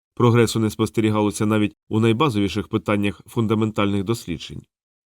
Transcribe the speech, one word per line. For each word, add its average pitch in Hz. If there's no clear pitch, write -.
прогресу 117
не 110
спостерігалося 107
навіть 107
у 110
найбазовіших 107
питаннях 101
фундаментальних 107
досліджень. 90